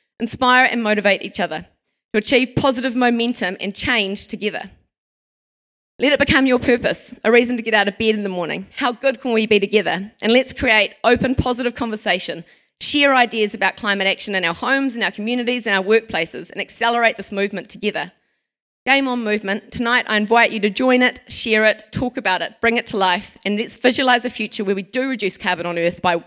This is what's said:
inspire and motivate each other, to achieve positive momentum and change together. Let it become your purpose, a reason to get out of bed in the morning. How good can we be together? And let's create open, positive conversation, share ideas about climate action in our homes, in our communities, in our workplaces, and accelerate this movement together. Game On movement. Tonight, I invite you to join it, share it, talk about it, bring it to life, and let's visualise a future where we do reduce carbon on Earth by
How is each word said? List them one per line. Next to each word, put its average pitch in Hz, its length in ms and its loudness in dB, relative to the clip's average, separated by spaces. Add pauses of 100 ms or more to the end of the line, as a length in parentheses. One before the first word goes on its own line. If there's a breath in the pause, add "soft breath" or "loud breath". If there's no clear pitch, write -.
(200)
inspire 247 460 2
and 233 160 0
motivate 208 400 2
each 196 180 -10
other, 170 280 -4 (460)
to 226 40 2
achieve 254 380 0
positive 254 400 0
momentum 233 640 0
and 190 160 -8
change 208 500 -4
together. 196 460 -8 (1300)
Let 285 140 4
it 269 60 2
become 269 280 4
your 254 100 4
purpose, - 560 0 (100)
a 220 80 2
reason 240 260 4
to 226 40 -6
get 220 140 -2
out 202 120 4
of 196 120 -6
bed 220 160 2
in 208 80 -6
the 196 60 -2
morning. 175 360 -6 (100)
How 247 180 -2
good 262 280 -2
can 247 100 -2
we 220 140 2
be 208 140 4
together? 202 520 -2 (120)
And 220 100 2
let's 262 200 2
create 214 500 2
open, 247 320 2
positive 240 400 -2
conversation, 208 680 -4 (360 soft breath)
share 285 360 2
ideas 226 400 0
about 196 200 -2
climate 202 300 -2
action 190 300 -2
in 185 100 -2
our 170 80 0
homes, 262 420 -2
in 233 60 -4
our 185 80 0
communities, 240 560 -4
in 208 80 0
our 190 100 2
workplaces, 175 680 -2
and 196 100 -10
accelerate 233 560 0
this 196 140 -12
movement 202 380 -4
together. 175 420 -6 (720)
Game 269 220 2
On 247 160 -2
movement. 208 480 -4
Tonight, 240 360 0
I 214 80 0
invite 220 360 4
you 220 80 -4
to 208 100 2
join 254 320 2
it, - 260 0
share 214 380 0
it, 214 240 0
talk 247 280 -4
about 185 260 -2
it, 220 180 -10
bring 233 160 2
it 240 100 -4
to 226 100 -6
life, 190 460 0
and 208 140 -2
let's 240 180 -6
visualise 247 500 2
a 240 40 -2
future - 340 -6
where 196 120 0
we 196 80 -6
do 262 260 -4
reduce 208 300 -4
carbon 175 260 -2
on 175 140 -4
Earth 170 240 -2
by 170 240 2